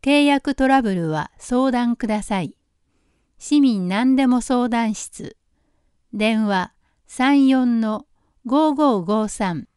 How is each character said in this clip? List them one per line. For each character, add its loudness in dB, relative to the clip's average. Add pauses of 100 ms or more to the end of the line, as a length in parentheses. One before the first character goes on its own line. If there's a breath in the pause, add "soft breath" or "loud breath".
契 2
約 0
ト 0
ラ 4
ブ -2
ル -4
は -6
相 -2
談 -2
く -6
だ -4
さ -4
い。 -10 (800)
市 0
民 2
何 2
で 2
も 2
相 -2
談 -2
室、 -16 (760)
電 0
話 -2 (340)
三 2
四 2
の -4 (380)
五 0
五 2
五 -2
三。 -6 (100)